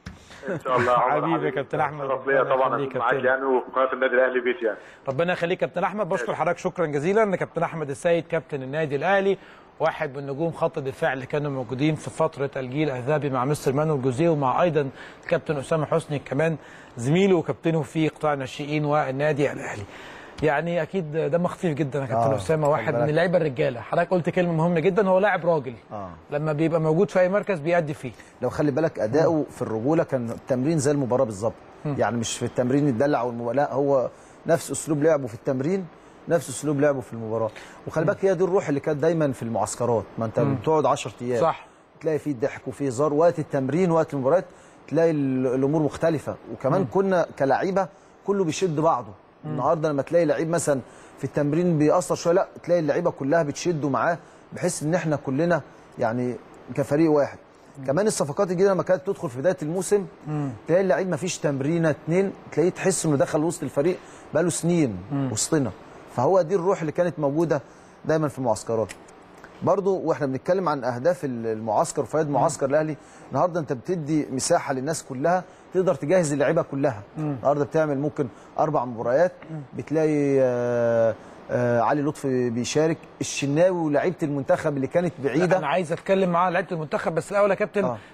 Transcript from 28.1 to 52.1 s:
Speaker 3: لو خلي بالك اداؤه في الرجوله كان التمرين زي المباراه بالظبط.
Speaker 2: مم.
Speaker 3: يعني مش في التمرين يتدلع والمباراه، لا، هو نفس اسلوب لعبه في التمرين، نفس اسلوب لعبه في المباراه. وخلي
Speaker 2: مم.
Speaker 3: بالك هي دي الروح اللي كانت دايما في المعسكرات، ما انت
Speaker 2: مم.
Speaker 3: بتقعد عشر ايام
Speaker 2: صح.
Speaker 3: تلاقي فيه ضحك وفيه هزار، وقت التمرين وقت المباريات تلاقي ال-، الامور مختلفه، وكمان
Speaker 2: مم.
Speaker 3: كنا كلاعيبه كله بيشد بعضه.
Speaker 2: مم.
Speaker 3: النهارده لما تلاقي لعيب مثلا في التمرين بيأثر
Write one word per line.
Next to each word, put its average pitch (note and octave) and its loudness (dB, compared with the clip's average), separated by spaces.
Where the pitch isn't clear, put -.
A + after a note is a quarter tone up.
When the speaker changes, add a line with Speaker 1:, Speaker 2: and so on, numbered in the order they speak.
Speaker 3:
لو B2 0
خلي D3+ 0
بالك D#3+ 0
اداؤه D3+ 2
في - -8
الرجوله A#2+ 0
كان A#2+ -4
التمرين C3+ -2
زي C3+ 2
المباراه C3 2
بالظبط. A2 -4
Speaker 2:
مم. D3 -2
Speaker 3:
يعني A2+ 2
مش A2+ -4
في B2 -4
التمرين C3 2
يتدلع C3+ 2
والمباراه، A#2 -4
لا، C#3 0
هو C#3 2
نفس D#3+ 0
اسلوب C#3+ -2
لعبه D3 4
في G#2 -8
التمرين، D#3 -2
نفس D#3+ 0
اسلوب C#3 -2
لعبه C#3+ 2
في - -12
المباراه. A2+ -4
وخلي D#3+ -2
Speaker 2:
مم. F#3 2
Speaker 3:
بالك F#3+ -2
هي F#3+ 4
دي F3 0
الروح F#3 0
اللي C#3+ 0
كانت D#3 -2
دايما D#3+ 2
في - -8
المعسكرات، A2+ 0
ما A2+ -2
انت A2 -2
Speaker 2:
مم. C#3 2
Speaker 3:
بتقعد D#3 2
عشر B2+ 0
ايام B2 0
Speaker 2:
صح. D#3 0
Speaker 3:
تلاقي D#3 -2
فيه D3 -4
ضحك B2 -4
وفيه C#3 -6
هزار، C#3 0
وقت E3 4
التمرين D3 0
وقت D#3+ 2
المباريات C#3+ 2
تلاقي E3 4
ال-، C3 0
الامور C#3 2
مختلفه، C3+ -2
وكمان C3+ 0
Speaker 2:
مم. E3 0
Speaker 3:
كنا F#3+ 2
كلاعيبه D3 2
كله G3 2
بيشد D#3 -2
بعضه. B2 0
Speaker 2:
مم. D3+ -8
Speaker 3:
النهارده D3+ 0
لما C#3 0
تلاقي E3+ 2
لعيب D3 0
مثلا D3+ 0
في - -12
التمرين D3+ 2
بيأثر D#3 2